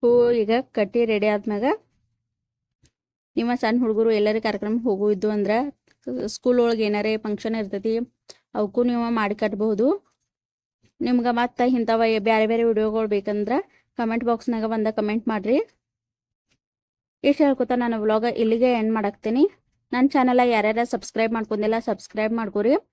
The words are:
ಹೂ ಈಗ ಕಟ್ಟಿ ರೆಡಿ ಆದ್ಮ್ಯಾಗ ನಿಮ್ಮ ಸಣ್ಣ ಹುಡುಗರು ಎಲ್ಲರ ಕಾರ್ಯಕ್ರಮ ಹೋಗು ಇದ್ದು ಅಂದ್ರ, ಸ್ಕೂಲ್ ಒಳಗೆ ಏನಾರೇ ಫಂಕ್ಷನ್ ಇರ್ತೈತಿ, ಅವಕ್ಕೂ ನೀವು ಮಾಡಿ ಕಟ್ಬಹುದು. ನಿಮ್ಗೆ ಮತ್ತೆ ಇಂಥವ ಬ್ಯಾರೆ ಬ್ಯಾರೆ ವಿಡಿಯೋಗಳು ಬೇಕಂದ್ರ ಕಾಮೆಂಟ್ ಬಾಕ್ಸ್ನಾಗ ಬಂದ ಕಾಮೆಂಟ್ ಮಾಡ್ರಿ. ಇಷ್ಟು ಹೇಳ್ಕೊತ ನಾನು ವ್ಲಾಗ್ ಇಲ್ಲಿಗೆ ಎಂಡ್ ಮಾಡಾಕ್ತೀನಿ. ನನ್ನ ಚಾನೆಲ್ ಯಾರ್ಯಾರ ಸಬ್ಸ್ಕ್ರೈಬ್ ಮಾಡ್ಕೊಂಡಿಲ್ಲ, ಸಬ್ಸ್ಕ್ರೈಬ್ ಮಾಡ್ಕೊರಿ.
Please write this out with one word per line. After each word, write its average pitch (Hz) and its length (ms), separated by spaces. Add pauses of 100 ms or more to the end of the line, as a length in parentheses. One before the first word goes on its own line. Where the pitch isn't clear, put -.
ಹೂ 240 80 (300)
ಈಗ 208 100 (260)
ಕಟ್ಟಿ 220 240 (100)
ರೆಡಿ 208 220
ಆದ್ಮ್ಯಾಗ 208 320 (1700)
ನಿಮ್ಮ 233 160 (100)
ಸಣ್ಣ 240 200
ಹುಡುಗರು 220 280 (100)
ಎಲ್ಲರ 208 260
ಕಾರ್ಯಕ್ರಮ 214 420
ಹೋಗು 202 180 (100)
ಇದ್ದು 208 200
ಅಂದ್ರ, 202 160 (840)
ಸ್ಕೂಲ್ 247 300
ಒಳಗೆ 226 240
ಏನಾರೇ 208 240 (140)
ಫಂಕ್ಷನ್ 214 340
ಇರ್ತೈತಿ, 202 340 (600)
ಅವಕ್ಕೂ 214 280
ನೀವು 240 200 (160)
ಮಾಡಿ 208 240
ಕಟ್ಬಹುದು. 214 420 (1120)
ನಿಮ್ಗೆ 247 400
ಮತ್ತೆ 240 260 (120)
ಇಂಥವ 226 240 (260)
ಬ್ಯಾರೆ 220 220
ಬ್ಯಾರೆ 233 200
ವಿಡಿಯೋಗಳು 214 460
ಬೇಕಂದ್ರ 208 380 (440)
ಕಾಮೆಂಟ್ 233 320
ಬಾಕ್ಸ್ನಾಗ 226 440
ಬಂದ 220 140 (100)
ಕಾಮೆಂಟ್ 214 340
ಮಾಡ್ರಿ. 214 260 (1700)
ಇಷ್ಟು 285 220
ಹೇಳ್ಕೊತ 254 280 (100)
ನಾನು 233 200
ವ್ಲಾಗ್ 214 260 (140)
ಇಲ್ಲಿಗೆ 226 260 (100)
ಎಂಡ್ 220 180
ಮಾಡಾಕ್ತೀನಿ. 220 460 (480)
ನನ್ನ 254 240
ಚಾನೆಲ್ 254 280 (120)
ಯಾರ್ಯಾರ 220 280 (100)
ಸಬ್ಸ್ಕ್ರೈಬ್ 226 440
ಮಾಡ್ಕೊಂಡಿಲ್ಲ, 220 400 (120)
ಸಬ್ಸ್ಕ್ರೈಬ್ 214 500
ಮಾಡ್ಕೊರಿ. 208 340 (200)